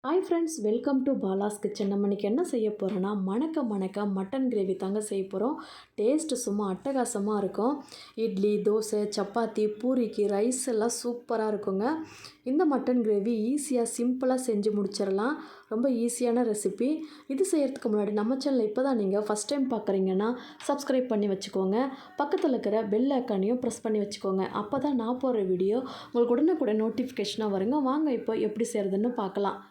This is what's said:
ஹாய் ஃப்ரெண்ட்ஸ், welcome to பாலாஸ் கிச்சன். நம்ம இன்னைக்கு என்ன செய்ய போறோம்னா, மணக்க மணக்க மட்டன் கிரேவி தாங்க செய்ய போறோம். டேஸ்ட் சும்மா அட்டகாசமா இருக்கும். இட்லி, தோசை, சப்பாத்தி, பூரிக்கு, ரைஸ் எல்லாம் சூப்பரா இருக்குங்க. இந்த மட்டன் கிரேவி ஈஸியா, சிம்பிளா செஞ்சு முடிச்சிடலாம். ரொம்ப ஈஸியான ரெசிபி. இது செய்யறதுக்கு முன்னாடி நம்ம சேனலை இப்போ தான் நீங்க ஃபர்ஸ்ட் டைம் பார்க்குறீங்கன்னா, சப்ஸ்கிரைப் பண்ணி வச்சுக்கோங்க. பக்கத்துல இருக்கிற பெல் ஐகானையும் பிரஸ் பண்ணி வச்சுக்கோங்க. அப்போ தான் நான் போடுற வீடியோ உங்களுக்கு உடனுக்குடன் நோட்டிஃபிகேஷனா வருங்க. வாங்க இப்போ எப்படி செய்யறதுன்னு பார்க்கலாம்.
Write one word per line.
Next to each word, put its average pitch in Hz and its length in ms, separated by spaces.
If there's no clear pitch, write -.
ஹாய் 339 180
ஃப்ரெண்ட்ஸ், 330 400
welcome 247 420
to 277 60
பாலாஸ் 202 400
கிச்சன். 202 300
நம்ம 202 160
இன்னைக்கு 202 220
என்ன 269 200
செய்ய 220 180
போறோம்னா, 190 300
மணக்க 302 420
மணக்க 196 340
மட்டன் 254 340
கிரேவி 196 300
தாங்க 196 260
செய்ய 196 140
போறோம். 208 240
டேஸ்ட் 269 440
சும்மா 208 300
அட்டகாசமா 214 680
இருக்கும். 202 340
இட்லி, 202 280
தோசை, 214 340
சப்பாத்தி, 220 480
பூரிக்கு, 247 420
ரைஸ் 240 280
எல்லாம் 226 280
சூப்பரா 233 520
இருக்குங்க. 196 320
இந்த 311 100
மட்டன் 254 360
கிரேவி 208 260
ஈஸியா, 269 340
சிம்பிளா 254 500
செஞ்சு 214 320
முடிச்சிடலாம். 202 560
ரொம்ப 240 120
ஈஸியான 240 460
ரெசிபி. 208 380
இது 370 180
செய்யறதுக்கு 269 400
முன்னாடி 208 300
நம்ம 262 240
சேனலை 254 240
இப்போ 254 180
தான் 247 160
நீங்க 196 240
ஃபர்ஸ்ட் 214 240
டைம் 277 240
பார்க்குறீங்கன்னா, 196 540
சப்ஸ்கிரைப் 254 440
பண்ணி 208 200
வச்சுக்கோங்க. 190 440
பக்கத்துல 349 360
இருக்கிற 214 400
பெல் 262 240
ஐகானையும் 226 440
பிரஸ் 226 220
பண்ணி 214 200
வச்சுக்கோங்க. 190 380
அப்போ 240 240
தான் 262 180
நான் 254 200
போடுற 226 300
வீடியோ 196 240
உங்களுக்கு 240 280
உடனுக்குடன் 262 500
நோட்டிஃபிகேஷனா 220 680
வருங்க. 226 220
வாங்க 302 180
இப்போ - 140
எப்படி 214 260
செய்யறதுன்னு 208 380
பார்க்கலாம். 196 360